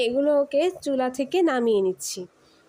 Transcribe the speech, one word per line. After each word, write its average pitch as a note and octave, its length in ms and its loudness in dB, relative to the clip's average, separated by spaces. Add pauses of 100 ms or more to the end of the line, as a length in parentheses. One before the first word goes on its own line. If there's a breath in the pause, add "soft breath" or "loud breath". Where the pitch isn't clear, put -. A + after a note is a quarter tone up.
এগুলোকে C#4+ 580 2 (200)
চুলা C4 280 0
থেকে C4 340 -4
নামিয়ে A#3 380 2
নিচ্ছি। F#3 400 -4 (480 soft breath)